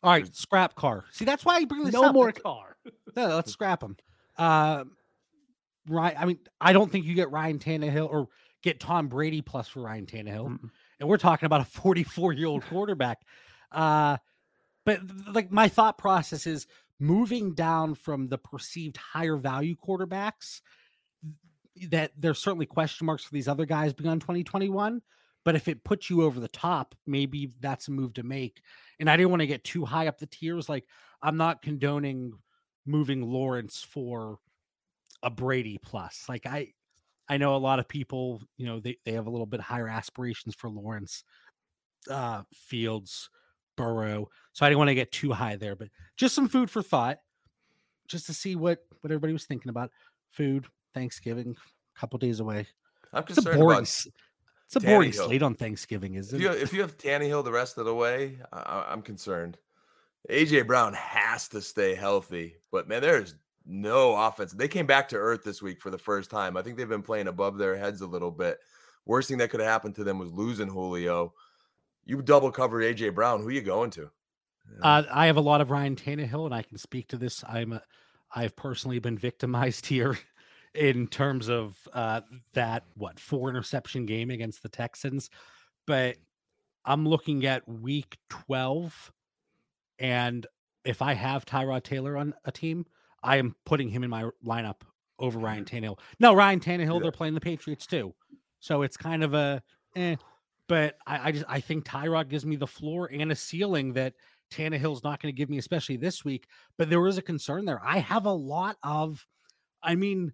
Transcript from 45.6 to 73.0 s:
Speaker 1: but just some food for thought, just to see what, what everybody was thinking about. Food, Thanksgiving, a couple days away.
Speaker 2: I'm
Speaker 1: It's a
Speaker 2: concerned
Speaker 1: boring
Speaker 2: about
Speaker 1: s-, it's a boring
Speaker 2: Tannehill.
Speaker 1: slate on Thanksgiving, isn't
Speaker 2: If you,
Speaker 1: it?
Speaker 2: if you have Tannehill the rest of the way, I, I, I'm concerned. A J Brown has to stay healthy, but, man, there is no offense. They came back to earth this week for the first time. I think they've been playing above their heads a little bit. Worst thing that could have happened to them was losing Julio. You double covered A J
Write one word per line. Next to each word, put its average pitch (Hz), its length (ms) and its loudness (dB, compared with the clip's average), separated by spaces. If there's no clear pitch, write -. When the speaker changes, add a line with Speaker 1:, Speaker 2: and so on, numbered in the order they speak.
Speaker 1:
but 107 120 -16
just 254 180 2
some 269 140 2
food 254 220 4
for 214 120 -2
thought, 131 360 0
just 170 180 -10
to 165 60 -10
see 185 240 -4
what, 170 220 2
what 151 100 -8
everybody 156 240 0
was 156 100 -6
thinking 127 240 -8
about. 120 220 -4
Food, 139 360 0
Thanksgiving, 120 600 -6
a - 60 -14
couple 120 180 -6
days 117 220 0
away. 107 260 -4
Speaker 2:
I'm 147 120 -2
Speaker 1:
It's - 80 -12
a - 20 -8
Speaker 2:
concerned 165 260 6
Speaker 1:
boring 170 160 10
Speaker 2:
about 202 60 2
Speaker 1:
s-, - 240 -4
it's - 100 -2
a 262 40 6
boring 185 300 8
Speaker 2:
Tannehill. 101 160 0
Speaker 1:
slate 131 160 2
on 131 120 2
Thanksgiving, 101 600 -6
isn't 98 220 -8
Speaker 2:
If 151 60 -2
you, 190 80 4
Speaker 1:
it? 151 120 0
Speaker 2:
if 143 100 -2
you 190 80 -2
have 170 160 -4
Tannehill 143 480 0
the 120 80 -4
rest 123 260 0
of 117 60 -4
the 117 100 0
way, 127 440 0
I, - 60 -12
I, 90 340 -6
I'm 107 100 -8
concerned. 87 560 -6
A 151 160 4
J 147 160 4
Brown 113 320 4
has 113 540 -2
to 107 120 -8
stay 95 340 0
healthy, 90 600 -2
but, 85 160 -2
man, 113 140 -2
there 147 180 4
is 87 140 -12
no 107 500 4
offense. 104 360 0
They 117 160 -4
came 165 180 -2
back 139 240 4
to 117 60 -4
earth 107 280 0
this 101 160 -8
week 92 220 -10
for 98 80 -8
the 92 80 -8
first 98 320 -4
time. 95 260 -2
I 92 60 -4
think 117 160 -10
they've 123 100 -6
been 107 140 -4
playing 104 260 -4
above 98 300 -2
their 95 180 0
heads 101 240 -6
a 95 60 -10
little 87 240 -6
bit. 85 280 -2
Worst 127 240 0
thing 135 100 -4
that 117 120 2
could - 100 -4
have 110 80 0
happened 107 280 0
to 107 80 -6
them 95 140 -2
was 87 140 -8
losing 104 360 -4
Julio. 87 640 -2
You 139 160 -6
double 135 280 8
covered 117 340 0
A 117 100 2
J 110 160 -2